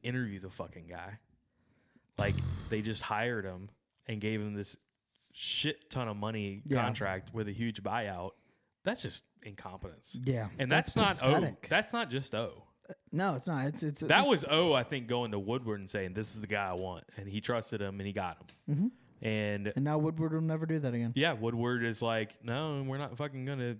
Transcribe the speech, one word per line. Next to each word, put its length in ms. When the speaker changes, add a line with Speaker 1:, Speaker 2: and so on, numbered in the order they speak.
Speaker 1:
interview 360
the 120
fucking 380
guy. 300
Like, 160
they 140
just 200
hired 420
him 260
and 140
gave 200
him 140
this 220
shit 580
ton 180
of 80
money 500
Speaker 2:
Yeah. 160
Speaker 1:
contract 500
with 160
a 40
huge 300
buyout. 500
That's 180
just 220
incompetence. 800
Speaker 2:
Yeah, 260
Speaker 1:
And 120
Speaker 2:
that's 240
Speaker 1:
that's 280
not 80
O. 40
Speaker 2:
pathetic. 340
Speaker 1:
That's 240
not 180
just 240
O. 300
Speaker 2:
Uh, 40
no, 240
it's 100
not. 200
It's, 160
it's, 180
Speaker 1:
That 200
Speaker 2:
it's 80
Speaker 1:
was 200
O, 260
I 80
think, 240
going 260
to 60
Woodward 420
and 80
saying, 260
"This 200
is 60
the 60
guy 220
I 40
want," 320
and 120
he 120
trusted 400
him 200
and 60
he 60
got 260
him. 360
Speaker 2:
Mm-hmm. 520
Speaker 1:
And 500
Speaker 2:
And 80
now 140
Woodward 340
will 80
never 260
do 140
that 140
again. 200
Speaker 1:
yeah, 200
Woodward 500
is 180
like, 420
"No, 420
we're 120
not 180
fucking 280
gonna 360